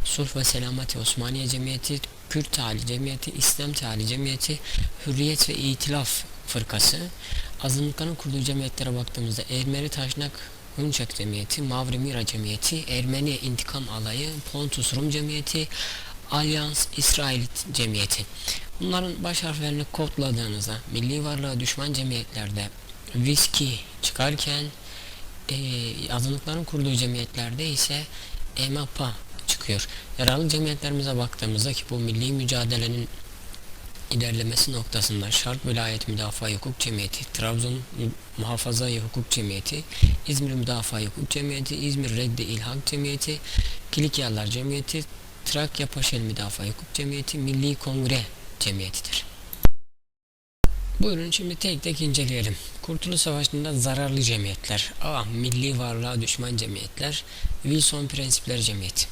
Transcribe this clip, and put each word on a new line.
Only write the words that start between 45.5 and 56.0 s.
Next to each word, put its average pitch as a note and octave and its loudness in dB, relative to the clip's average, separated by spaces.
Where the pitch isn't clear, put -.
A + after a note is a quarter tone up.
Paşel C3 2
Müdafaa G#2+ -2
Hukuk - -6
Cemiyeti, C#3 -2
Milli C#3 2
Kongre C3 2
Cemiyetidir. - -2
Buyurun E3+ 4
şimdi F3 -2
tek F3+ -2
tek D#3 -2
inceleyelim. B2+ 2
Kurtuluş E3 0
Savaşı'nda D3 0
zararlı C3+ 2
cemiyetler. G#2 0
A. C#3+ 0
Milli B2 0
varlığa A#2+ -2